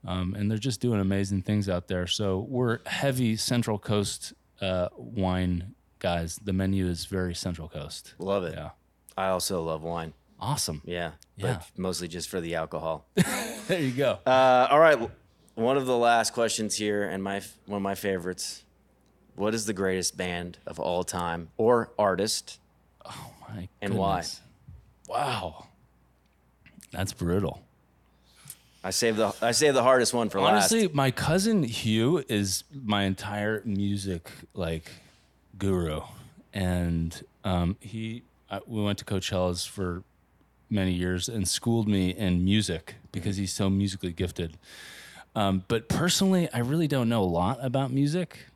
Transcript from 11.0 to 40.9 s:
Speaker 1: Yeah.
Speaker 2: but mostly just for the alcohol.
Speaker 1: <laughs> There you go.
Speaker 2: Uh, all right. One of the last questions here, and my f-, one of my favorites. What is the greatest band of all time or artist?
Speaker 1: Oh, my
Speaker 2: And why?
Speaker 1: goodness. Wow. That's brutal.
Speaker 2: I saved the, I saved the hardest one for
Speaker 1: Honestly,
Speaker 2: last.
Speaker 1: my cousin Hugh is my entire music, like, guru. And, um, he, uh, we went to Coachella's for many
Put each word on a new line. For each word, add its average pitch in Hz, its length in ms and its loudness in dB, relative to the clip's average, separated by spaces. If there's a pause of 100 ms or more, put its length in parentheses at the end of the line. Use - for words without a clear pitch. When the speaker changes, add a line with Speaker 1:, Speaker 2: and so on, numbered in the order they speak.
Speaker 1:
Yeah. 101 220 -2
Speaker 2:
but 80 80 -14 (100)
mostly 90 320 -4
just 85 220 -10
for 92 100 -4
the 85 140 -4
alcohol. 80 560 -4
Speaker 1:
<laughs> - 40 -20 (540)
There 180 120 0
you 131 120 0
go. 123 340 2
Speaker 2:
Uh, 131 420 8
all 147 120 6
right. 156 180 8 (560)
One 120 220 2
of 131 100 0
the 127 100 4
last 117 360 4
questions 110 420 0
here, 104 300 0
and 95 180 -4
my 98 140 -4
f-, - 200 -10 (100)
one 101 100 -6
of 98 60 -2
my 98 120 -2
favorites. 92 680 -6 (720)
What 107 180 0
is 110 120 -2
the 110 60 -4
greatest 92 440 -2
band 87 500 -6
of - 140 -12
all 90 240 0
time 85 520 -4
or 113 420 4
artist? 101 600 0 (460)
Speaker 1:
Oh, - 260 -16 (180)
my 95 200 -12 (120)
Speaker 2:
And 101 140 -2
why? 95 220 2
Speaker 1:
goodness. - 240 -6 (680)
Wow. 110 580 -4 (1200)
That's - 220 -4
brutal. 90 500 0 (1200)
Speaker 2:
I 95 80 -6
saved 113 280 2
the, 104 220 2
I 117 120 2
saved 139 240 4
the 123 80 4
hardest 127 300 6
one 113 160 0
for - 100 -4
Speaker 1:
Honestly, 202 460 4
Speaker 2:
last. 156 80 -2
Speaker 1:
my 135 180 4
cousin 190 500 2
Hugh 113 640 2
is 101 360 0 (100)
my 104 300 0
entire 104 600 -2
music, 98 640 -2 (240)
like, 82 360 -4 (680)
guru. 90 420 0 (520)
And, 87 720 0 (220)
um, 87 340 0
he, 113 460 -10 (260)
uh, 98 160 -6
we 110 160 -4
went 101 160 0
to - 60 -14
Coachella's 90 600 0
for 90 380 -4 (680)
many 92 220 2